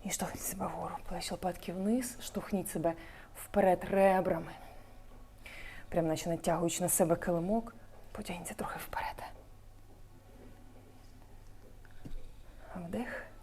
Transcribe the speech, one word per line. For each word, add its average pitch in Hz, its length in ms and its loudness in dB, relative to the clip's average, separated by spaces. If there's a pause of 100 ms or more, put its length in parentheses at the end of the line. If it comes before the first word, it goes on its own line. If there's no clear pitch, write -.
І 202 60 -4
штовхніть - 340 -2
себе 190 240 -2
вгору. 165 280 -4 (140)
Плечі, 175 220 -2
лопатки 180 420 -2
вниз, 220 480 2
штовхніть - 480 -2
себе 165 240 2 (420)
вперед 190 560 6
ребрами. 185 600 6 (1400)
Прям 165 180 4
наче 160 220 2
натягуючи 165 540 2
на 175 60 4
себе 170 260 6
килимок, 180 600 2 (360)
потягніться 180 420 -6
трохи - 260 -4
вперед. - 440 -4 (3500)
Вдих. 185 480 -4 (200)